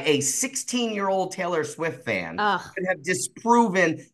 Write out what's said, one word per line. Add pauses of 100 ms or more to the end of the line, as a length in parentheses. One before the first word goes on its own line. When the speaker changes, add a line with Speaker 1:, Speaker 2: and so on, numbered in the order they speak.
Speaker 1:
a
sixteen-year-old
Taylor
Swift
fan,
Speaker 2:
Ugh. (160)
Speaker 1:
could
have
disproven